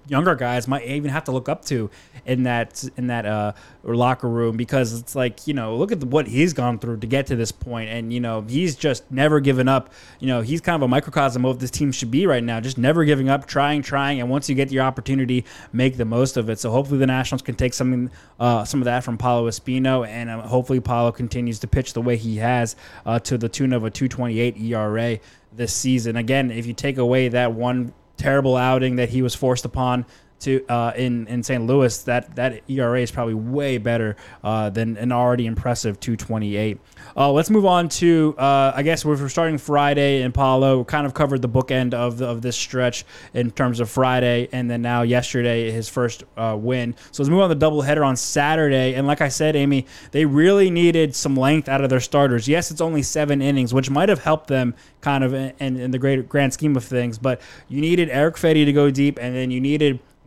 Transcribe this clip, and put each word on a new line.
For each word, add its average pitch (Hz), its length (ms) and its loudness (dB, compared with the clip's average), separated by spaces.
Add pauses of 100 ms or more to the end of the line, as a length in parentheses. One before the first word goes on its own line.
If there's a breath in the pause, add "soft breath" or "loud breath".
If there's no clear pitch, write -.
younger 151 280 2
guys 123 320 -4
might 131 180 -4
even 143 240 -4
have 147 140 -4
to 139 80 -6
look 131 180 -4
up - 160 -6
to 113 240 -4 (360 loud breath)
in 127 180 0
that, 120 400 -2 (140)
in 123 100 -4
that, 117 180 -4
uh, 104 280 -2 (300 loud breath)
locker 123 440 0
room, 117 300 -2
because 117 420 -2
it's - 160 -14
like, 127 320 -4
you 151 60 -4
know, 113 240 -4
look 202 160 0
at 170 80 -4
the, 131 40 -4
what 131 220 0
he's 143 240 2
gone 123 260 0
through 117 200 -6
to 113 100 -8
get 131 200 0
to 127 100 -2
this 113 160 -2
point. 113 360 -8
And, 113 220 -6
you 120 80 -4
know, 113 220 -4
he's 135 340 -2
just - 340 -4
never 147 300 4
given 131 300 2
up. 135 240 0 (260 loud breath)
You 131 80 -4
know, 123 140 0
he's 139 180 -2
kind 170 160 -2
of 151 60 0
a 127 80 2
microcosm 127 560 0
of 131 60 2
what 123 100 -6
this 127 100 -6
team 143 220 -2
should 117 180 -6
be 170 160 2
right 127 160 2
now, 117 160 -4
just 123 180 -6
never 151 280 4
giving 135 240 2
up, 135 160 0
trying, 143 360 0
trying. 139 380 -2
And 123 100 -4
once 139 200 -2
you 135 60 0
get 135 180 0
your 131 100 2
opportunity, 131 640 0 (260 loud breath)
make 127 240 2
the 123 80 -2
most 120 320 0
of 113 140 -2
it. 110 100 -4
So 117 100 -4
hopefully 135 300 0
the 135 80 4
Nationals 131 360 -2
can 123 120 -6
take 127 180 -2
something, 127 380 -2 (300 loud breath)
uh, 117 240 2
some 139 160 -2
of 120 40 -2
that 120 200 0
from 117 120 -6
Paolo 120 320 0
Espino, 131 560 -2
and, 117 240 -10
uh, 113 120 -10
hopefully 123 400 0
Paolo 120 320 0
continues 120 460 -6
to 117 80 -8
pitch - 260 -2
the 117 80 -4
way 120 160 0
he 110 180 -4
has, 117 400 0 (300 loud breath)
uh, 117 140 0
to 131 180 -2
the 117 100 -4
tune 131 240 -2
of 117 140 -2
a 110 40 -4
two 127 200 -6
twenty-eight 120 500 -2
E 113 140 -4
R 107 260 -2
A 117 220 -2 (320 soft breath)
this 113 180 -6
season. 117 460 -2
Again, 127 340 0
if 117 140 -8
you 120 80 -8
take 135 240 -4
away 127 320 2
that 120 240 0
one 123 400 -4 (240)
terrible 135 400 2
outing 127 400 2
that 123 100 2
he 123 140 -2
was 123 120 0
forced 127 300 0
upon 123 420 -2 (340 soft breath)
to, 131 280 0
uh, 117 280 0
in, 120 300 -2
in 120 160 -4
Saint 120 240 -2
Louis, 127 380 2
that, 123 320 -4
that 120 340 -4
E 135 100 -2
R 120 160 2
A 127 60 0
is 117 80 -2
probably 117 240 -4
way 127 460 -2
better, 110 360 -2 (280 loud breath)
uh, 107 260 -2
than 113 280 -2
an 120 140 -2
already 123 360 2
impressive 113 520 -4
two 113 160 -4
twenty-eight. 107 640 -4 (360 loud breath)
Uh, 139 160 4
let's 147 180 2
move 214 160 4
on 175 240 4
to, 160 480 4
uh, 139 380 4
I 143 80 -2
guess 160 200 0
we're, 151 160 0
we're 139 100 -4
starting 160 280 0
Friday, 143 640 2
and 127 100 -2
Paolo 131 520 4
kind 147 240 -2
of 127 80 -6
covered 139 260 0
the 127 80 -2
bookend 127 460 0
of 120 240 -2
the, 127 80 -2
of 117 160 -6
this 123 120 -4
stretch 123 480 -2 (300 loud breath)
in 120 160 -2
terms 123 300 -2
of 113 100 -2
Friday, 123 600 2
and 127 180 -4
then 120 140 -4
now 120 180 0
yesterday, 120 720 0
his 113 180 -6
first, 120 340 -4 (140)
uh, 113 180 -2
win. 120 380 -2 (180 loud breath)
So 147 120 -4
let's 139 80 2
move 180 80 6
on 190 100 4
to 160 60 2
the 143 100 2
doubleheader 151 400 2
on 131 100 2
Saturday. 143 800 2
And 139 140 0
like 143 140 0
I 143 80 2
said, 151 260 0
Amy, 139 320 2 (240 loud breath)
they 156 140 2
really 180 440 6
needed 165 460 4
some 139 200 0
length 139 320 2
out 139 160 0
of 131 60 0
their 127 100 4
starters. 123 480 2
Yes, 165 220 0
it's 160 120 -8
only 160 200 2
seven 143 400 0
innings, 135 320 2
which 131 160 2
might 151 200 2
have 170 140 2
helped 156 260 0
them 127 260 0 (260 soft breath)
kind 139 220 0
of 131 100 0
in, 135 260 -6
in, 131 200 -2
in 127 100 -4
the 131 80 -2
greater 135 240 2
grand 135 320 0
scheme 151 220 0
of 120 80 0
things, 120 340 -4
but 123 240 -2 (280 loud breath)
you 135 120 -4
needed 170 300 2
Erick 151 240 2
Fedde 156 300 4
to 143 80 4
go 143 180 6
deep, 139 280 2
and 123 160 -6
then 127 140 -2
you 127 100 -2
needed – 143 400 2 (280)